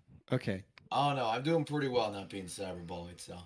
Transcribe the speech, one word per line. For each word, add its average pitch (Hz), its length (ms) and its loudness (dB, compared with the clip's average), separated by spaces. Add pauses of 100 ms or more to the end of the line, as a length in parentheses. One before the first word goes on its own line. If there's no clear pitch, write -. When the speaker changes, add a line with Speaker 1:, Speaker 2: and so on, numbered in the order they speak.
(320)
Speaker 1:
Okay. 104 320 0 (260)
Speaker 2:
I 139 180 4
don't 139 80 2
know. 127 120 2
I'm 117 140 2
doing 156 220 4
pretty 147 240 0
well 117 220 4
not 98 200 -6
being 95 160 -6
cyberbullied, 87 720 -8
so. - 260 -12